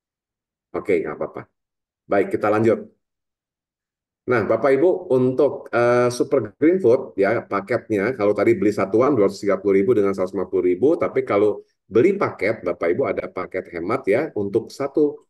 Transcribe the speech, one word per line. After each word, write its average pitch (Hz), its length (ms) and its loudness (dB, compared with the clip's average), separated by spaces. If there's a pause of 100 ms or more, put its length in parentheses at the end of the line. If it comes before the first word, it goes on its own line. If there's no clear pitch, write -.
(760)
Oke, 85 240 0
nggak 76 160 -8
apa-apa. - 260 -10 (600)
Baik, 98 320 0
kita 107 160 0
lanjut. 110 320 2 (1400)
Nah, 120 160 2
Bapak 127 320 2
Ibu, 165 320 0
untuk, 127 640 0
eh, 120 400 2
Super 120 480 -2
Green 170 160 4
Food 135 400 2
ya 101 320 0
paketnya, 107 640 -2
kalau 104 240 0
tadi 104 240 2
beli 98 160 0
satuan 127 400 2
dua 98 160 2
ratus - 80 -14
tiga 101 160 0
puluh 98 240 2
ribu 98 160 2
dengan 98 160 2
seratus 95 240 -4
lima 92 160 -6
puluh 90 160 2
ribu, 90 320 2
tapi 127 240 -2
kalau 101 400 0 (240)
beli 123 240 4
paket, 117 480 -4
Bapak 87 320 -4
Ibu 101 160 -2
ada 95 240 -4
paket 92 400 -10
hemat 87 320 -6
ya, 151 320 0
untuk 101 320 -2
satu 147 600 -2